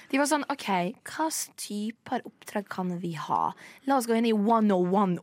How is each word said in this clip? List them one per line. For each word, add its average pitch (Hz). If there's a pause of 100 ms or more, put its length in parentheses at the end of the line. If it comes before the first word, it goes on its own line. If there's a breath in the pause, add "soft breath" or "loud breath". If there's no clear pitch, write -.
(120)
De 269
var 294
sånn, 294 (100)
«Ok, - (340)
hva -
slags - (180)
typer 214
oppdrag -
kan 180 (100)
vi 170
ha? 147 (500 loud breath)
La 269
oss 240
gå 233
inn 226
i 220
one 214
oh 180
one 185